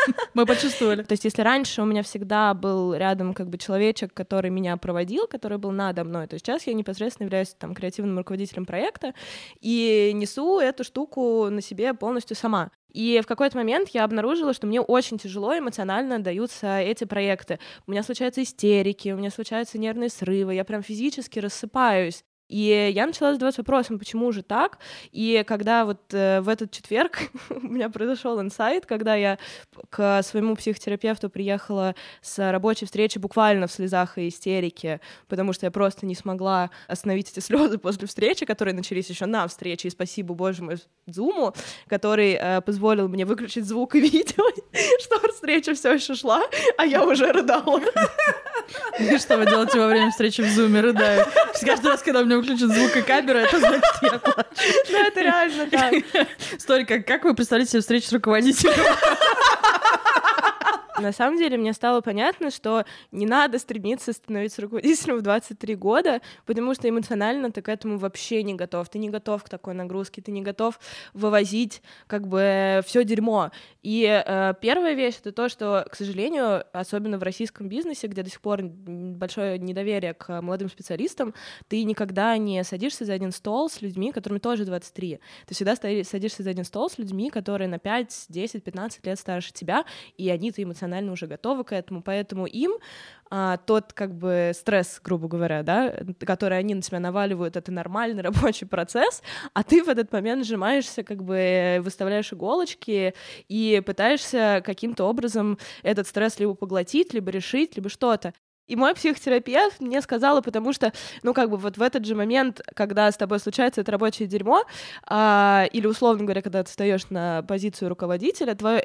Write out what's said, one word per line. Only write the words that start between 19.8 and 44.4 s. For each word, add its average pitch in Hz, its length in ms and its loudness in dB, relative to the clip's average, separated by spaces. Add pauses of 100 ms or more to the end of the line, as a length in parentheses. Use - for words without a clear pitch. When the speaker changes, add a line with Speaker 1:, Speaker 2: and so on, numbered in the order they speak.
Speaker 1:
срывы, 190 460 -2
я 185 100 -2
прям 208 180 -6
физически 233 560 -6
рассыпаюсь. 202 840 0 (260)
И 208 440 2
я 208 100 2
начала 294 300 0
задаваться 262 260 -2
вопросом, 240 380 0
почему 226 340 -2
же 202 100 -6
так? 277 360 -2 (340)
И 220 340 2
когда 220 380 2
вот, 208 160 -4 (140)
э, 190 260 4
в 190 80 -2
этот 220 220 -2
четверг - 480 -2 (220)
<laughs> - 100 -18
у 262 100 -8
меня 233 300 -4
произошёл 233 500 -2
инсайт, 220 460 -2
когда 220 300 0
я 196 200 2 (540)
к 196 320 2
своему 214 340 0
психотерапевту 208 720 -4
приехала 196 680 -4 (280)
с - 160 -10 (120)
рабочей 196 360 0
встречи 214 320 0
буквально 202 480 2
в 175 60 -8
слезах 185 440 -2
и 175 120 -4
истерике, 170 760 -4 (260)
потому 190 240 -2
что 185 140 -4
я 175 40 0
просто 196 360 0
не 185 80 -4
смогла 185 560 -2 (160)
остановить 190 440 -4
эти - 100 -10
слёзы 277 360 2
после 196 320 -4
встречи, 247 380 0
которые 196 280 -2
начались 185 360 -6
ещё 185 160 -6
на 208 200 0
встрече, 175 420 -8
и - 20 -4
спасибо, 180 420 -8
боже 175 320 -4
мой, 170 140 -6 (280)
Зуму, 240 460 -2 (340)
который, 208 540 2
э, 185 220 0
позволил 208 480 2
мне 185 160 -2
выключить 220 400 -4
звук 240 280 -4
и 302 60 8
<laughs> 311 100 6
видео, 349 340 2 (560)